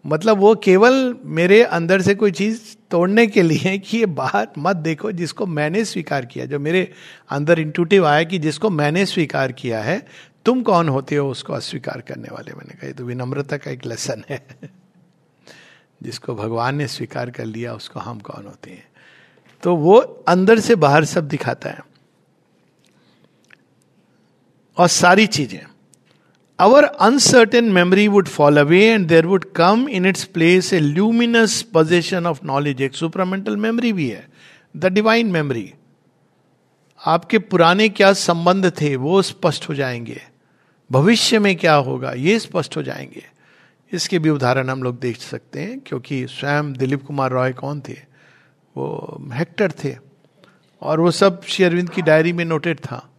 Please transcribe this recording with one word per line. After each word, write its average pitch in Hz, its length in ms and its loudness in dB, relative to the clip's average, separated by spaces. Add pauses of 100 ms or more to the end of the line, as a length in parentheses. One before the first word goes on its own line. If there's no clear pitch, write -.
मतलब, 175 320 2
वो 202 180 6
केवल 233 680 4
मेरे 175 400 4
अंदर 170 380 0
से 196 140 2
कोई 202 160 0
चीज 214 460 -6 (140)
तोड़ने 196 360 2
के 202 140 2
लिए 175 360 0
कि 208 200 -6
ये 226 80 2
बात 165 520 -4
मत 180 180 -2
देखो 160 360 -6
जिसको 175 340 -6
मैंने 165 400 -4
स्वीकार 147 400 -6
किया, 127 200 -10
जो 143 140 -8
मेरे 175 320 -2 (380)
अंदर 151 300 2
intuitive 165 460 2
आया 151 180 4
कि 170 160 -4
जिसको 151 300 -2
मैंने 160 360 0
स्वीकार 147 460 -2
किया 113 300 -6
है, 170 260 -6 (380)
तुम 247 180 0
कौन 170 260 2
होते 135 260 -4
हो 139 160 -2
उसको - 220 -10
अस्वीकार - 480 -10
करने - 300 -16
वाले। - 220 -16
मैंने - 200 -20
कहा, - 140 -16
"ये 135 60 -12
तो 131 120 -14
विनम्रता 131 520 -8
का 139 140 -12
एक 127 140 -14
lesson 113 440 -10
है।" 135 220 -12
<laughs> - 360 -20 (1160)
जिसको 117 320 -12
भगवान 117 400 -4
ने 143 120 -4
स्वीकार 123 420 -10
कर 120 160 -12
लिया, 117 280 -10
उसको - 260 -16
हम 113 200 -12
कौन 101 260 -18
होते 104 260 -20
हैं। - 160 -20 (760)
तो 175 120 2
वो 175 240 6 (280)
अंदर 190 320 4
से 233 160 2
बाहर 151 300 4
सब 156 220 -4
दिखाता 135 420 -6
है। - 100 -14 (3000)
और 175 100 6
सारी 190 400 4
चीजें, 113 320 -6 (1000)
our 262 220 8 (180)
uncertain 233 680 4
memory 190 380 4
would 196 260 4
fall 147 320 4
away 214 300 6
and 170 140 0
there 165 140 6
would 185 200 0 (140)
come 214 280 2 (120)
in 185 160 2
its - 220 -12
place 175 360 2
a 151 240 0
luminous 233 680 2 (120)
possession 170 460 2
of 165 160 -4
knowledge। 139 440 -4
एक 131 140 -4
supramental 190 600 -4
memory 226 360 -2
भी 160 180 -2
है, 90 200 -14 (480)
the 180 140 0
divine 220 420 0
memory। 131 340 -4 (1400)
आपके 170 340 0
पुराने 185 500 2
क्या 196 240 4
संबंध 180 580 0 (100)
थे, 147 140 -2
वो 160 260 2
स्पष्ट - 480 -4
हो 151 60 -6
जाएंगे, 120 460 -8 (720)
भविष्य 202 480 4
में 202 160 2
क्या 160 180 2
होगा, 131 380 -2
ये 160 280 0
स्पष्ट - 380 -6
हो 151 60 -6
जाएंगे। - 400 -12 (680)
इसके 175 260 -2
भी 156 100 2
उदाहरण 131 400 0
हम 131 140 -6
लोग 123 160 -6
देख 123 180 -6
सकते - 420 -14
हैं, 233 200 -10
क्योंकि 127 480 -8
स्वयं 143 460 -6
दिलीप 131 300 -4
कुमार 135 280 -4
रॉय 127 220 -2
कौन 139 360 -10
थे, - 40 -14 (840)
वो - 400 -10 (160)
हेक्टर 170 380 -4
थे, 131 260 -8 (840)
और 156 180 -2
वो 170 120 2
सब 185 320 0
श्री - 220 -2
अरविंद 175 240 0
की 185 120 -6
डायरी 160 320 4
में 175 120 -4
नोटेड 160 340 -4
था। - 400 -14